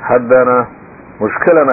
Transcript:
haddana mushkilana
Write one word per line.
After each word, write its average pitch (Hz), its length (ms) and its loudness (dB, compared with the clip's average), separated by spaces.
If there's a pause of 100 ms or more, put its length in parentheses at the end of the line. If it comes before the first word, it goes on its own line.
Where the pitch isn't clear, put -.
haddana 123 640 0 (520)
mushkilana 139 540 0